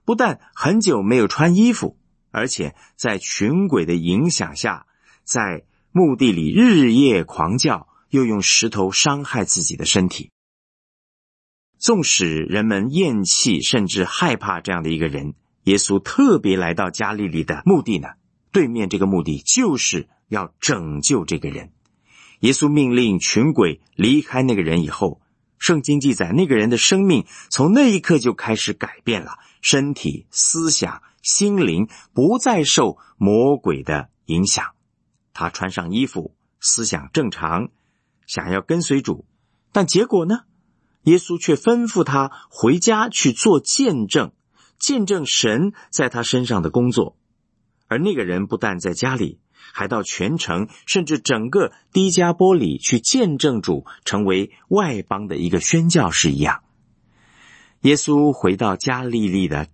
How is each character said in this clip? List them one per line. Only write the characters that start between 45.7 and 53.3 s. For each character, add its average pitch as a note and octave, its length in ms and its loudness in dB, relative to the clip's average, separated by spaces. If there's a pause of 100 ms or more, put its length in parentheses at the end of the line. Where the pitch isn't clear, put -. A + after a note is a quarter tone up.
在 C3 200 -2
他 A#2 140 -4
身 B2+ 220 0
上 A2+ 160 0
的 D#2+ 80 -2
工 B2 220 0
作。 F#2+ 260 -2 (720)
而 A2+ 120 -4
那 F#3+ 140 0
个 A#2+ 120 -4
人 F2+ 220 -4
不 A2+ 100 -4
但 F#2+ 220 -4
在 F2 140 -4
家 C3 220 -2
里， G#2 240 -4 (340)
还 G2+ 140 -6
到 G#2+ 160 -2
全 A2 340 -4
城， F#2+ 300 -4 (180)
甚 F3+ 200 -2
至 D3 120 -2
整 A#2 320 -2
个 D#3 220 0 (220)
低 F#3+ 180 2
加 F3 220 2
波 F#3 200 4
里 F2+ 240 0
去 - 220 0
见 G3 380 0